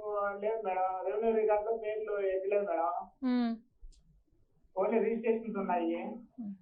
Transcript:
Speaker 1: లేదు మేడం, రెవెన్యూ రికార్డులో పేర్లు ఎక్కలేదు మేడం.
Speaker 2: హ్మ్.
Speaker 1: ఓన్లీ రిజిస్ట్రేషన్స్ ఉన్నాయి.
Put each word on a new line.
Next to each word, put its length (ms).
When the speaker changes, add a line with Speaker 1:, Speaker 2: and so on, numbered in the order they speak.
Speaker 1:
లేదు 240
మేడం, 180
రెవెన్యూ 260
రికార్డులో 340
పేర్లు 440
ఎక్కలేదు 340
మేడం. 200
Speaker 2:
హ్మ్. 280
Speaker 1:
ఓన్లీ 220
రిజిస్ట్రేషన్స్ 580
ఉన్నాయి. 500